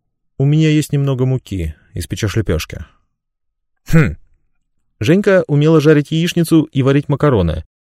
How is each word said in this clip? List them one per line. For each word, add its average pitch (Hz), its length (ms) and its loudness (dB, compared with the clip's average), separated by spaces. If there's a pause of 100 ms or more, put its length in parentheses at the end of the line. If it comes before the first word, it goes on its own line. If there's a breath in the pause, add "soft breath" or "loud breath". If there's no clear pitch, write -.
(380)
у 135 60 0
меня 156 260 2
есть 151 220 0
немного 139 320 -2
муки, 98 520 -4 (180)
испечешь 92 420 -6
лепешки". 92 480 -4 (1000)
Хм. 139 300 2 (840)
Женька 185 480 2
умела 151 340 2
жарить 147 300 2
яичницу 165 540 0
и - 180 -4
варить 139 260 0
макароны. 123 560 0 (160)